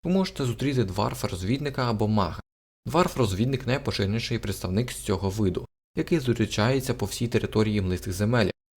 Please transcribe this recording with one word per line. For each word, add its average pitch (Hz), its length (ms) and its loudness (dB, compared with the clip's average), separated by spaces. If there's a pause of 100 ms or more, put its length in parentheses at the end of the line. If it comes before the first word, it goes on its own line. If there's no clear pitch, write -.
Ви 175 60 0
можете 185 340 0
зустріти 127 400 0
дварфа-розвідника 117 1040 -2
або 107 180 2
мага. 104 320 2 (460)
Дварф-розвідник — 127 800 0
найпоширеніший 117 720 -2
представник 101 540 -2
з - 100 -10
цього 95 280 -2
виду, 95 360 0 (300)
який 160 220 2
зустрічається 120 760 0
по 101 120 -2
всій 120 220 -4
території 107 520 2
млистих 92 320 -2
земель, 104 380 2 (280)